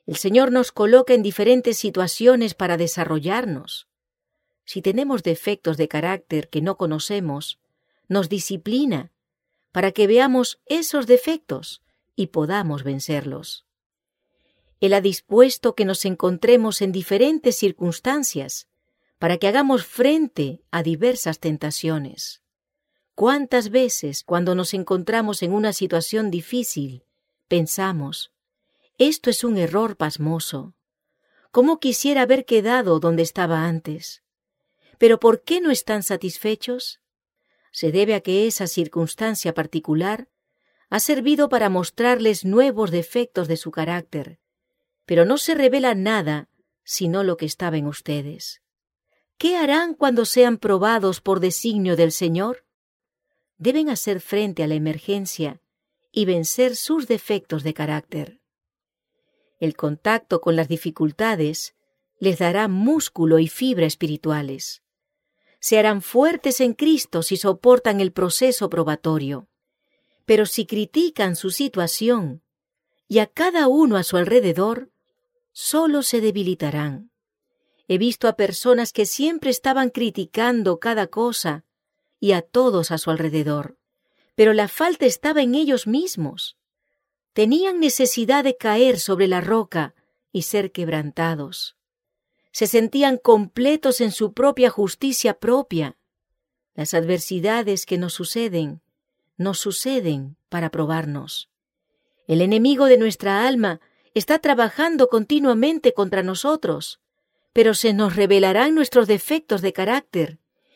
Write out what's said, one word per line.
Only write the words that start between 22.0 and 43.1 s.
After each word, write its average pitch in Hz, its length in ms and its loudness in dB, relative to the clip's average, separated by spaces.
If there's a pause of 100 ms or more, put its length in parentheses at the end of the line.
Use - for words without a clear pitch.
¿Cuántas 247 560 0
veces, 214 540 -2
cuando 175 300 0
nos 180 200 -4
encontramos 196 680 -2
en 180 100 -2
una 214 200 0
situación 190 580 -4
difícil, 165 760 -6 (440)
pensamos, 165 840 -4 (640)
"Esto 285 320 2
es 240 140 -2
un 226 120 0
error 185 400 0
pasmoso. 156 760 -6 (760)
¿Cómo 302 280 4
quisiera 269 440 0
haber 254 220 2
quedado 214 560 2
donde 165 220 2
estaba 165 440 -2
antes?" 160 560 -8 (760)
Pero 226 200 6
¿por 226 240 4
qué 349 180 -2
no 330 100 0
están 214 320 -2
satisfechos? 214 1000 -6 (720)
Se 160 180 -4
debe 208 240 2
a 196 60 -2
que 196 260 0
esa 208 200 -4
circunstancia 170 880 -4
particular 170 720 -4 (640)
ha 208 100 -2
servido 285 480 2
para 220 200 0
mostrarles 220 760 0
nuevos 214 460 2
defectos 175 580 -2